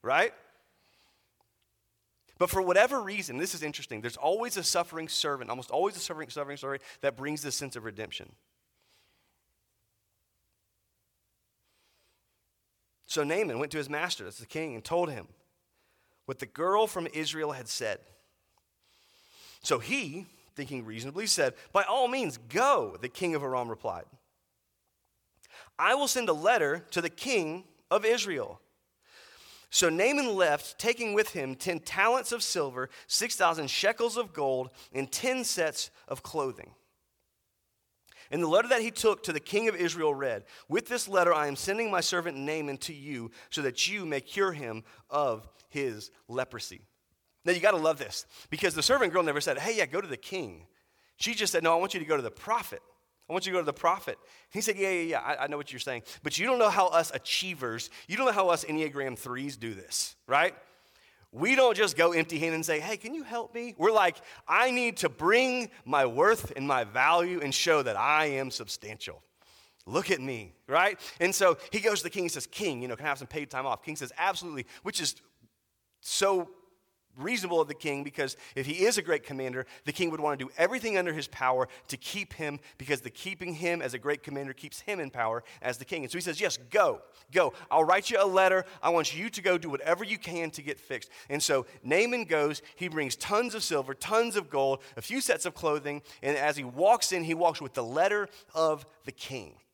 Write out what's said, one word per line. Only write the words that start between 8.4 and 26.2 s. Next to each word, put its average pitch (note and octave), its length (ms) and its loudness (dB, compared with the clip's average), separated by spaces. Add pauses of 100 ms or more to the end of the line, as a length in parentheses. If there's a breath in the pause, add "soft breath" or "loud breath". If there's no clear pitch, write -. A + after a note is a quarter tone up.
So D3+ 200 -2
Naaman D#3 340 0
went C#3+ 140 -4
to D#3+ 40 -6
his C#3+ 140 -6
master, D3+ 340 -4
that's F2+ 140 -14
the A2+ 80 -18
king, D#3 280 -8
and A2 80 -12
told E3+ 280 -2
him G#2+ 180 -12 (960)
what C3 140 -10
the C3 80 -10
girl F#3+ 400 0
from E3+ 220 -6
Israel D3+ 440 -4
had B2+ 160 -12
said. G#2+ 300 -4 (1600 soft breath)
So C3 160 2
he, E3 460 -6 (320 soft breath)
thinking C3 300 -10
reasonably, C#3 400 -8
said, C#3+ 260 2 (220 loud breath)
"By G3+ 80 4
all C4 260 2
means, A3 300 -4
go," B2+ 640 0
the B2 80 -6
king F3 240 -4
of C#3+ 80 -2
Aram B2+ 260 -2
replied. G2 380 -6 (1700 loud breath)
"I F#3+ 160 6
will C#4+ 140 2
send A#3 220 0